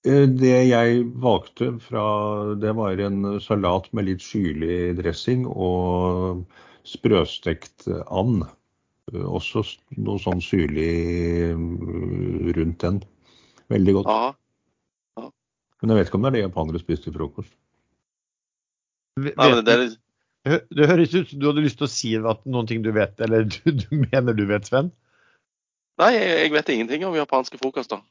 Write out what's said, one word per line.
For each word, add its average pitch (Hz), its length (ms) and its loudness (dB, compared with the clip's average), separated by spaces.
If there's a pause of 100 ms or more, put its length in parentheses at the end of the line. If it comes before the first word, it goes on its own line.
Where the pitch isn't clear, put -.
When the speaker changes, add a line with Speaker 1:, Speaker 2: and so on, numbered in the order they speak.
Speaker 1:
Eh, 139 220 6
det 127 300 6 (100)
jeg 117 380 4 (180)
valgte 120 560 0
fra, 104 800 -4
det 107 160 -2
var 98 240 -2
en 101 400 -2
salat 95 560 0
med 95 140 -2
litt 92 160 -4
syrlig 87 760 -2
dressing 120 480 -2
og 90 960 -2 (400)
sprøstekt - 1040 -2 (240)
and. 98 320 0 (680)
Eh, 92 100 -6
også 92 400 -4
s-, - 160 -10 (180)
noe 104 220 -4
sånn 90 240 -4
syrlig, 85 1120 -2
mm, 87 1000 -4
rundt 82 260 -2
den. 95 180 -2 (680)
Veldig 98 300 4
godt. 104 100 -2
Speaker 2:
Aha. 120 240 0 (840)
Ja. 113 140 -16 (520)
Speaker 1:
Men 113 120 -2
jeg 104 60 6
vet 90 100 0
ikke 98 80 -2
om 107 80 0
det 135 60 0
er 120 80 0
det 98 80 -4
japanere 82 340 -6
spiser - 240 -4
til 80 140 -10
frokost. - 320 -10 (1600)
Speaker 3:
Ve-, 139 200 -6
Speaker 2:
Nei, 127 140 6
men 120 100 4
Speaker 3:
vet 110 60 -2
Speaker 2:
det 117 80 6
er 123 80 4
Speaker 3:
du, 123 60 0
Speaker 2:
litt 113 100 -12 (480)
Speaker 3:
hø-, 156 160 0 (160)
det 147 100 8
høres 170 260 4
ut 175 140 0
som 143 140 -12
du 147 80 4
hadde 151 160 0
lyst 113 140 -2
til 139 80 -2
å - 40 -6
si 110 240 -4
at 110 320 -2
noen 123 220 -2
ting 113 160 -2
du 113 100 0
vet, 101 240 0
eller 110 280 2
<laughs> - 40 -6
du, - 60 -12 (260)
du - 60 -12 (160)
mener 123 300 0
du 104 120 0
vet, 104 220 -2
Sven. 139 180 2 (1120)
Speaker 2:
Nei, 220 160 6
jeg, 190 140 2 (160)
jeg 151 80 0
vet 151 180 0
ingenting 123 320 -2
om 175 140 -2
japanske 135 420 -2
frokoster. 127 400 -6 (100)